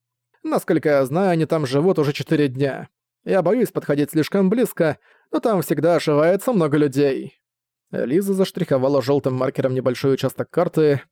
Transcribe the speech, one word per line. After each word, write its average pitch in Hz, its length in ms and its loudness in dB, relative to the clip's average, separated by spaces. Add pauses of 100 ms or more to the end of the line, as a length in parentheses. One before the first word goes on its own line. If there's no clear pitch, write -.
(440)
Насколько 190 460 -2
я 139 160 2
знаю, 175 260 0
они 160 140 2
там 156 200 -2
живут 151 340 0
уже 143 140 0
четыре 147 340 0
дня. 135 420 -4 (340)
Я 185 180 0
боюсь 196 300 0
подходить 143 400 -2
слишком 190 380 0
близко, 185 480 0 (340)
но 311 80 -2
там 220 220 0
всегда 160 340 0
ошивается 160 560 2
много 156 260 2
людей". 139 640 0 (520)
Лиза 196 420 -2
заштриховала 143 680 0
жёлтым 135 320 0
маркером 131 400 -2
небольшой 131 420 0
участок - 340 -6
карты, 156 640 0